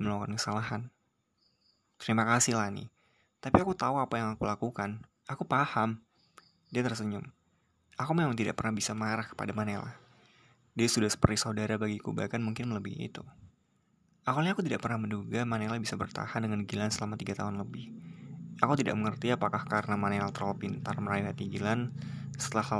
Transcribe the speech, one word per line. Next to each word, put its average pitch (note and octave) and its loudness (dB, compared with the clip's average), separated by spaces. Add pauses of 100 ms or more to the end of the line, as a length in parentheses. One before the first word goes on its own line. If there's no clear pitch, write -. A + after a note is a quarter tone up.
melakukan G#2 0
kesalahan." A2 -2 (1040)
"Terima A2+ 4
kasih, A#2+ 6
Lani. G2+ 0 (560)
Tapi C3+ 4
aku G#2+ 4
tahu C3+ 2
apa C3 2
yang A2 -2
aku G#2+ -2
lakukan. G#2 -2 (240)
Aku - -4
paham." A2+ 2 (720)
Dia B2 2
tersenyum. G#2+ -4 (720)
Aku C#3 0
memang D3 4
tidak G#2 2
pernah - 0
bisa G#2+ -2
marah A2 -2
kepada G#2 -6
Manela. G#2 -2 (760)
Dia A#2 4
sudah G#2+ 4
seperti G#2+ 4
saudara G#2+ 0
bagiku, G#2+ -2
bahkan G#2+ -2
mungkin A2+ -2
melebihi G#2 -6
itu. - -14 (1040)
Awalnya D#3 2
aku F#3+ 0
tidak B2 0
pernah A#2 0
menduga A2 0
Manela A2+ 0
bisa A2 -4
bertahan A2 -2
dengan G#2 0
Gilan G#2 0
selama G#2+ -4
tiga G2+ -4
tahun G2+ -4
lebih. - -8 (680)
Aku A#2+ 6
tidak A#2+ 2
mengerti G#2+ 0
apakah G#2+ 0
karena G#2 2
Manela G2+ 2
terlalu G2+ -2
pintar G#2 -4
merayu G2+ 0
hati G2+ -4
Gilan A2 0 (480)
setelah - 2 (160)